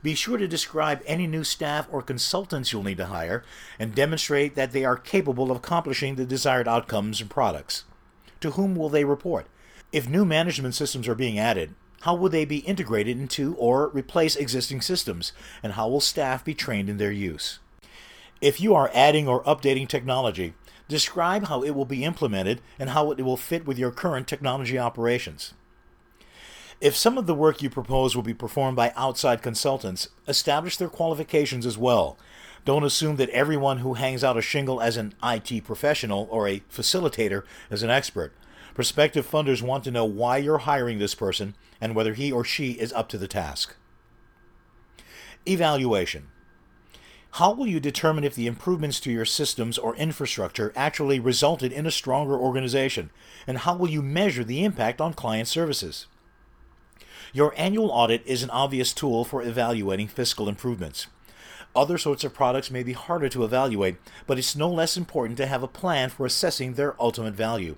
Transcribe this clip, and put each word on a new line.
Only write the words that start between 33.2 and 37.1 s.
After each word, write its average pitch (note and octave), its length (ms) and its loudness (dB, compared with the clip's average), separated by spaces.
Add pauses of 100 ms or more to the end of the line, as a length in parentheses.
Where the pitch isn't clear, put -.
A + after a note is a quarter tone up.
everyone C#3 480 2
who B2+ 160 -2
hangs C3 280 -2
out B2+ 140 4
a A#2 40 2
shingle C3 400 -2
as A#2 160 2
an G#2+ 240 -6
I A#2 200 -2
T A2+ 200 -6
professional A2 680 -2
or A2 160 0
a G2+ 140 -2 (120)
facilitator A2+ 720 0 (300)